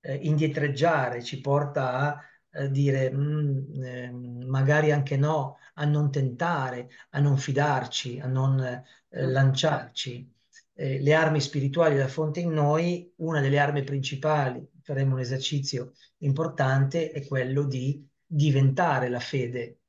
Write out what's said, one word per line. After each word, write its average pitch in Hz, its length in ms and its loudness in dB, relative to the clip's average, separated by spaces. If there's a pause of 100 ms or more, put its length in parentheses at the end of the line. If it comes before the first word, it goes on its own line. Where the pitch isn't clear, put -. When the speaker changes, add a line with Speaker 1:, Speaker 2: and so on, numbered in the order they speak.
Speaker 1:
eh, 139 140 -6
indietreggiare, 147 1080 0
ci - 180 -8
porta 139 580 0
a, 143 220 -2 (300)
eh, 139 200 -4
dire, 135 400 2
"Mm, 139 720 -2
ehm, 123 640 -10
magari 147 440 4
anche 143 260 0
no", 147 400 0 (180)
a 147 100 -4
non 147 260 2
tentare, 131 800 -2 (220)
a 143 80 -4
non 143 180 4
fidarci, 131 840 -2
a 127 80 -6
non, 131 320 2
eh, 127 240 -4 (400)
Speaker 2:
Mm. 131 80 0
Speaker 1:
lanciarci. 135 1000 0 (400)
Eh, 135 280 -4
le 147 120 4
armi 156 280 4
spirituali 139 540 2
della 139 120 2
fonte 156 340 -4
in 170 100 0
noi, 160 680 0
una 160 240 -2
delle 139 180 4
armi 143 240 2
principali, 135 840 -2 (160)
faremo 135 340 -2
un 127 60 -4
esercizio 135 720 -4 (260)
importante, 139 920 0
è 139 160 -8
quello 135 360 -2
di 131 420 -4 (200)
diventare 135 840 2
la 123 100 -2
fede. 120 680 -6